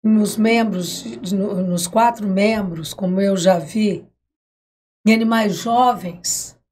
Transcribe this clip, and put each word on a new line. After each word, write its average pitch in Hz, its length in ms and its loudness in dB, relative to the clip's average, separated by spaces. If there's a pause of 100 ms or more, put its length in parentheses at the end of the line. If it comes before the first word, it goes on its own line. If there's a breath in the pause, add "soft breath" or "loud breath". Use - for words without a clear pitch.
Nos 214 320 2
membros, 220 680 0
de, 214 280 -8
no, 190 300 -2
nos 175 240 -2
quatro 226 400 2
membros, 190 680 -2
como 185 280 -2
eu 196 160 2
já 180 220 4
vi, 202 460 -2 (1000)
em 220 80 6
animais 226 400 2
jovens. 233 1040 -2 (120)